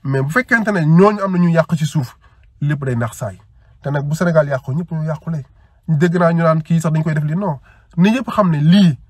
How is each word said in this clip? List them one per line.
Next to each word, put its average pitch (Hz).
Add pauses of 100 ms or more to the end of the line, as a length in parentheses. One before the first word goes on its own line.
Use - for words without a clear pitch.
Mais 135
bu 139
fekkente 240
ne 202
ñooñu 196
am 190
na 180
ñu 175
yàq 165
ci 156
suuf, 147 (440)
lépp 147
day 123
nax 117
saay. 95 (440)
Te -
nag 143
bu 147
Sénégal 160
yàqoo, 131
ñëpp 170
ñoo 160
yàqule. 156 (460)
Dégg 165
naa 170
ñu 170
naan 160
kii 165
sax 160
dañ 156
koy 156
def 151
lii, 151
non. 180 (380)
Ni 185
ñëpp 240
xam 196
ne 156
lii 165 (120)